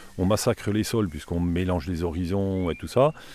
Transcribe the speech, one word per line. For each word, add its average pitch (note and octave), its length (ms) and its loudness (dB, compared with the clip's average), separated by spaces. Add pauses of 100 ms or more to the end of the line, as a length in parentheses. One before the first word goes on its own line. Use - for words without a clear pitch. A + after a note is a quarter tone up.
(180)
on F#2 80 2
massacre G#2+ 460 2
les G#2 120 2
sols G#2+ 260 0
puisqu'on D2+ 300 -4
mélange F2 480 0
les E2+ 160 -2
horizons F#2 680 0
et - 40 -2
tout - 120 -10
ça. C3+ 260 4 (220)